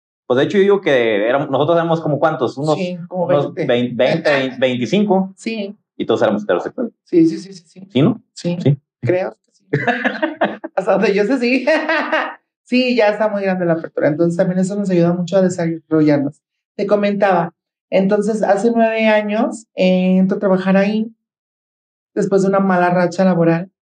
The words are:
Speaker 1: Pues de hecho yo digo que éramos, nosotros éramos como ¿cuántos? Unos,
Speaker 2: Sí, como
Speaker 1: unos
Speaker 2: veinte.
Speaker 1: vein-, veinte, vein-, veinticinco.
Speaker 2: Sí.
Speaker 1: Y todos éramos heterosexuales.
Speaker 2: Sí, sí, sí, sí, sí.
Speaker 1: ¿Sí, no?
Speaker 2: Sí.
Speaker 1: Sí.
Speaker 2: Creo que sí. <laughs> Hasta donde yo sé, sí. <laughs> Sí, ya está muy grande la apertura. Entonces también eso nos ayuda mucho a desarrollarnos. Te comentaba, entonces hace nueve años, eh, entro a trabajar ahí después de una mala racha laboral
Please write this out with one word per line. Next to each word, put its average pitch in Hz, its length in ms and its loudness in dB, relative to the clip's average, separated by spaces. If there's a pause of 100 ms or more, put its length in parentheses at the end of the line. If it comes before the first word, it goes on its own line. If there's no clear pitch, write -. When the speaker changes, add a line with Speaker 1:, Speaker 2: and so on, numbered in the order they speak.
(280)
Speaker 1:
Pues 127 100 0
de 139 80 2
hecho 147 120 -2
yo 190 60 4
digo 202 180 2
que 113 460 2
éramos, 139 220 -2
nosotros 147 280 2
éramos 165 240 0
como 147 180 -2
¿cuántos? 156 380 -2
Unos, 151 180 0
Speaker 2:
Sí, 180 220 -6 (120)
como 180 160 -4
Speaker 1:
unos 143 280 0
Speaker 2:
veinte. 151 200 -2
Speaker 1:
vein-, 123 240 -2
veinte, 160 320 0
vein-, 131 300 -2
veinticinco. 185 760 0
Speaker 2:
Sí. 220 400 -8 (220)
Speaker 1:
Y - 80 -6
todos - 160 0
éramos 104 220 0
heterosexuales. - 500 -4 (100)
Speaker 2:
Sí, - 240 4
sí, 165 100 -2
sí, 196 160 -14
sí, - 140 -20
sí. - 240 -20
Speaker 1:
¿Sí, 131 100 0
no? - 200 0 (120)
Speaker 2:
Sí. 175 280 -6
Speaker 1:
Sí. - 160 2 (240)
Speaker 2:
Creo 185 300 -2 (120)
que - 80 -20
sí. - 200 -20
<laughs> - 1040 -4
Hasta 190 180 0
donde 202 200 2
yo 202 120 0
sé, 262 120 0
sí. 247 340 0
<laughs> 311 40 2 (920)
Sí, 247 280 0
ya 208 140 4
está 196 180 0
muy 202 160 -4
grande 185 200 -2
la 170 100 0
apertura. - 340 -4
Entonces 170 300 0
también 180 200 0
eso 185 180 -2
nos 196 140 -4
ayuda 170 240 2
mucho 175 240 -2
a 190 60 4
desarrollarnos. 156 1000 0 (340)
Te 196 120 -4
comentaba, 196 680 0 (380)
entonces 202 500 0
hace 202 320 2
nueve 226 320 2
años, 214 680 0
eh, 185 420 2
entro 190 200 2
a - 20 6
trabajar 190 360 2
ahí 214 380 0 (1000)
después 190 260 0
de 190 60 2
una 196 120 2
mala 180 300 2
racha 180 340 0
laboral 170 460 2 (220)